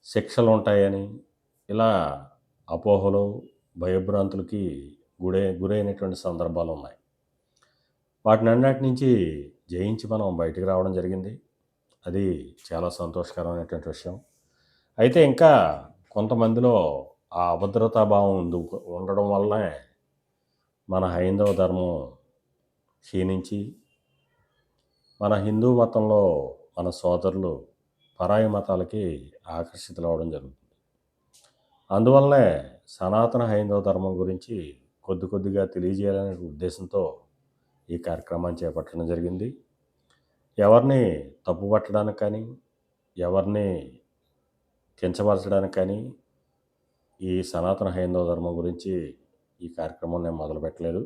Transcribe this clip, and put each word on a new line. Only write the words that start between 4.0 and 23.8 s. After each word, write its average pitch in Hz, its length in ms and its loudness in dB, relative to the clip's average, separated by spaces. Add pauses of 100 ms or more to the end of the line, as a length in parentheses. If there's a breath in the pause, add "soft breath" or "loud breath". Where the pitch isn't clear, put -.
గురై-, 92 360 0
గురైనటువంటి 98 600 -4
సందర్భాలు 85 540 -4
ఉన్నాయి. 73 260 -12 (1300)
వాటిని 110 260 4
అన్నిటి 131 320 2
నుంచి 131 280 2 (580)
జయించి 101 380 -4
మనం 107 200 -2 (100)
బయటకు 85 280 -4
రావడం 95 280 0
జరిగింది. 92 380 -4 (760)
అది 95 200 -2 (380)
చాలా 87 260 -4
సంతోషకరమైనటువంటి 85 1000 -8
విషయం. - 280 -12 (840)
అయితే 127 260 6
ఇంకా 147 280 8 (600)
కొంతమందిలో 113 640 2 (580)
ఆ 87 80 -2 (100)
అభద్రతా 107 520 2
భావం 101 340 4
ఉండు-, 87 500 -4
ఉండడం 95 420 -2
వల్లనే 101 380 0 (1200)
మన 92 160 0
హైందవ 92 480 2
ధర్మం 90 380 0 (1120)
క్షీణించి 95 540 -4 (1600)